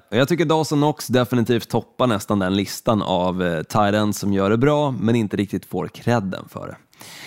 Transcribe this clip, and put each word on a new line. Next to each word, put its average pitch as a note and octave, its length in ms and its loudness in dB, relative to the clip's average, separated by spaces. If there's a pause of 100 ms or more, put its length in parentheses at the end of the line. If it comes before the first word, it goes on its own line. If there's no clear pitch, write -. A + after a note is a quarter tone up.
(120)
Och G2+ 60 0
jag C#3 100 4
tycker E3 180 0
Dawson D#3 340 2
Knox D3 280 0
definitivt A#2+ 640 2
toppar - 380 -2
nästan G#2 320 0
den F#2 160 0
listan G2+ 460 0
av, F2+ 420 0
eh, E2+ 200 -2
tight G2+ 320 2
ends G#2 240 0
som G2+ 140 -2
gör G2 160 2
det A2 80 2
bra, D3 340 2
men A2+ 240 0
inte G#2+ 220 -2
riktigt G2 280 -4
får F2 220 -6
credden G2+ 600 -2
för - 180 -12
det. - 80 -14 (520)